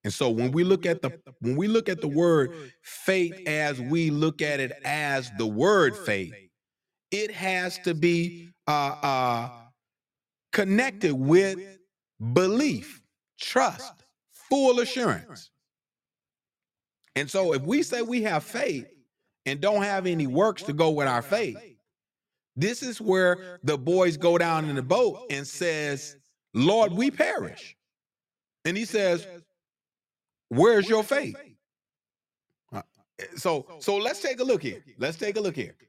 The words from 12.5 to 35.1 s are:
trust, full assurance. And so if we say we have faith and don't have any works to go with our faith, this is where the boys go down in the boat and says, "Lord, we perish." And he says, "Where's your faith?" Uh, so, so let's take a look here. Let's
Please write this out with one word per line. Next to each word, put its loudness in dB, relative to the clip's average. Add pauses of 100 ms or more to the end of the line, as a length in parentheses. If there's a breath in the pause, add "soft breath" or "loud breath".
trust, -2 (560)
full 4
assurance. -4 (1700)
And -4
so 0
if 0
we 0
say -4
we -2
have -2
faith -6 (580)
and -4
don't 2
have -2
any 0
works 2
to -6
go 4
with 0
our 2
faith, -2 (1000)
this -2
is -8
where 2
the 0
boys 2
go 4
down 2
in -4
the -2
boat 0
and -6
says, -4 (380)
"Lord, 4
we 0
perish." -6 (880)
And -2
he -4
says, 0 (1200)
"Where's 6
your 2
faith?" -4 (1400)
Uh, -12 (540)
so, -4 (140)
so 0
let's -4
take 8
a 2
look 4
here. -6 (140)
Let's 0